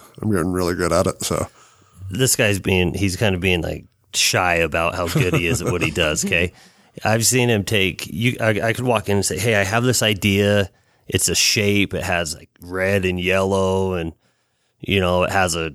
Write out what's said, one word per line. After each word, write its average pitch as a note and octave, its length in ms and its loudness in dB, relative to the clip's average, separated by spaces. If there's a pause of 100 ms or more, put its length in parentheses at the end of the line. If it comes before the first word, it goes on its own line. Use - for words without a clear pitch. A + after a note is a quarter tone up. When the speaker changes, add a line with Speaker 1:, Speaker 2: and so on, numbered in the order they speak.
(220)
Speaker 1:
I'm G#2+ 100 0
getting F#2 220 0
really F2+ 220 0
good F2 180 0
at F#2 140 4
it, - 180 -4
so. D#2+ 220 -2 (640)
Speaker 2:
This A#2 280 0
guy's G#2 220 2
being, F#2 340 2
he's F#2+ 240 -2
kinda F#2+ 220 0
being, F2+ 220 2
like, D#2+ 220 -8 (300)
shy F2+ 420 0
about E2 400 0
how F2+ 140 -2
good F2+ 240 0
he E2+ 140 0
is E2 140 0
at E2+ 120 -4
what E2+ 80 -4
he D#2+ 100 -2
does, D#2+ 320 0
Speaker 1:
<laughs> G2+ 40 -4
Speaker 2:
'kay? F2 260 0 (500)
I've A2 220 0
seen B2 240 2
him G#2 160 0
take, F#2+ 420 0
you, A#2 320 -2
I, A2 220 -2
I A2+ 120 0
could B2 120 -8
walk A2 240 0
in G2+ 80 2
and F#2+ 80 0
say, - 140 -4
"Hey, A2 160 0
I G2 80 2
have A2+ 200 0
this B2 200 0
idea. G2+ 680 2 (380)
It's - 200 -2
a F2 80 -4
shape. G2+ 600 2
It E2+ 80 -4
has, E2+ 320 -2
like, - 140 -20 (120)
red F#2 420 0
and F2+ 160 -2
yellow, F#2+ 720 0
and, E2 200 -4 (640)
you G2 200 0
know, F2+ 240 2
it - 80 0
has F2+ 240 0
a, D#2+ 200 -4